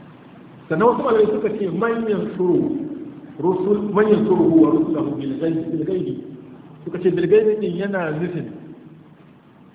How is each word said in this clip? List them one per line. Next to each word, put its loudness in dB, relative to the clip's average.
Sannan 2
wasu 0
malamai 4
suka 0
ce -2
man -2
yansuru 0
rusul, 0
man 4
yansuruhu 4
wa 8
rusulahu 0
bil -6
ghaib, -2
bil -4
ghaib. -4
Suka -8
ce 2
bil 0
ghaib 4
din -4
yana -2
nufin -6